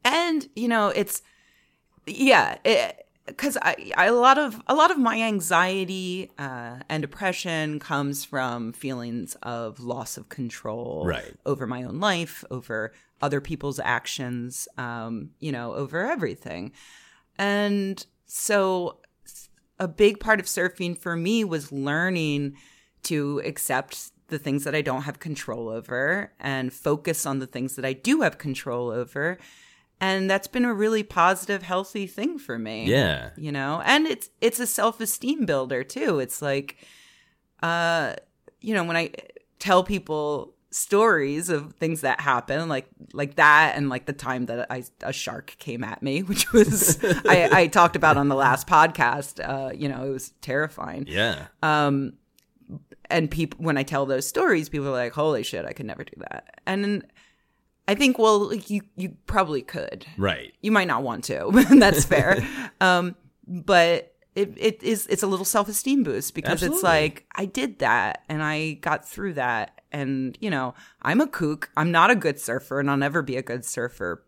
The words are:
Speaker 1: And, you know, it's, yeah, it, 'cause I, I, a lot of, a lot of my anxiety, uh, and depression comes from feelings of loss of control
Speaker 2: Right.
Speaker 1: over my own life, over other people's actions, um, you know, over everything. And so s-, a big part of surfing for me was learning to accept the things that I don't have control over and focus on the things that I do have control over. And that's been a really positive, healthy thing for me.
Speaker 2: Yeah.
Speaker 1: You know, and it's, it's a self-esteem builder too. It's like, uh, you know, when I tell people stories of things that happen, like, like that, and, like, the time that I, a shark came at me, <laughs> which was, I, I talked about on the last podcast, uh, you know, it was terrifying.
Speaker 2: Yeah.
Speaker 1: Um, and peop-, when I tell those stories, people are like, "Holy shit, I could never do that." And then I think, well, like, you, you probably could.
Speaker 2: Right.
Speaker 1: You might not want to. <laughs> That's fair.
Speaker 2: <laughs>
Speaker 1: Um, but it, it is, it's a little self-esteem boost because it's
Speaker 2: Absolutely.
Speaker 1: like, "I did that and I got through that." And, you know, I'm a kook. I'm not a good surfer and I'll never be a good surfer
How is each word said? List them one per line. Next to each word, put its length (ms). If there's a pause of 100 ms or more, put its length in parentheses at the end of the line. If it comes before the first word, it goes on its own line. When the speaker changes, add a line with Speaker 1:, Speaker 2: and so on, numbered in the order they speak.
Speaker 1:
And, 500
you 140
know, 200
it's, 340 (840)
yeah, 560
it, 440 (300)
'cause 240
I, 340
I, 120
a 80
lot 240
of, 200 (100)
a 60
lot 160
of 80
my 220
anxiety, 1160
uh, 380 (120)
and 140
depression 760
comes 460
from 480
feelings 720
of 380
loss 360
of 140
control 760
Speaker 2:
Right. 280 (100)
Speaker 1:
over 220
my 160
own 180
life, 500
over 420 (280)
other 220
people's 380
actions, 880 (120)
um, 520 (100)
you 120
know, 220
over 360
everything. 640 (640)
And 680 (200)
so 760 (260)
s-, 240 (280)
a 100
big 320
part 200
of 60
surfing 500
for 180
me 300
was 260
learning 840 (480)
to 420
accept 680 (180)
the 100
things 260
that 100
I 80
don't 200
have 180
control 480
over 720
and 320
focus 540
on 140
the 60
things 300
that 80
I 80
do 300
have 160
control 520
over. 460 (640)
And 300
that's 160
been 200
a 80
really 280
positive, 640
healthy 420
thing 320
for 180
me. 300
Speaker 2:
Yeah. 500
Speaker 1:
You 140
know, 340
and 220
it's, 240 (100)
it's 200
a 60
self-esteem 800
builder 380
too. 380
It's 200
like, 360 (840)
uh, 520 (460)
you 140
know, 100
when 120
I 140 (480)
tell 240
people 720 (160)
stories 800
of 260
things 280
that 180
happen, 480
like, 180 (260)
like 240
that, 400
and, 120
like, 180
the 60
time 340
that 240
I, 140 (180)
a 100
shark 460
came 240
at 200
me, 200
<laughs> 20
which 280
was, 500 (240)
I, 220 (140)
I 40
talked 300
about 200
on 120
the 80
last 320
podcast, 800
uh, 260
you 160
know, 160
it 60
was 200 (120)
terrifying. 680
Speaker 2:
Yeah. 380 (160)
Speaker 1:
Um, 500 (960)
and 200
peop-, 280
when 200
I 40
tell 240
those 200
stories, 420
people 200
are 40
like, 200
"Holy 300
shit, 220
I 80
could 140
never 180
do 140
that." 480
And 180
then 180 (840)
I 80
think, 240
well, 320
like, 180
you, 140 (140)
you 200 (100)
probably 360
could. 420 (140)
Speaker 2:
Right. 420
Speaker 1:
You 120
might 160
not 140
want 220
to. 260 (200)
<laughs> 80
That's 260
fair. 380
Speaker 2:
<laughs> 40 (340)
Speaker 1:
Um, 360 (300)
but 680 (200)
it, 220
it 260
is, 260
it's 160
a 20
little 200
self-esteem 580
boost 300
because 280
it's 120
Speaker 2:
Absolutely. 140
Speaker 1:
like, 460
"I 120
did 340
that 480
and 140
I 320
got 340
through 260
that." 400 (160)
And, 500
you 100
know, 240 (260)
I'm 220
a 40
kook. 520
I'm 120
not 200
a 40
good 240
surfer 400
and 120
I'll 80
never 240
be 140
a 60
good 220
surfer 640